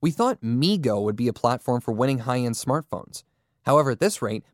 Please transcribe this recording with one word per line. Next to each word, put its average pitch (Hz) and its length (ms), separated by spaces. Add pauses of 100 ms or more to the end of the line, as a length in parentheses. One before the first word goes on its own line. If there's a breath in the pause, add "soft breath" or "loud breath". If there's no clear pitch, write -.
We 160 100
thought 247 320
MeeGo 123 640
would 107 100
be 120 140
a 107 40
platform 123 480
for 120 120
winning 127 280
high-end 123 360
smartphones. - 640 (400)
However, 139 300
at 110 80
this 202 200
rate, 107 220 (120)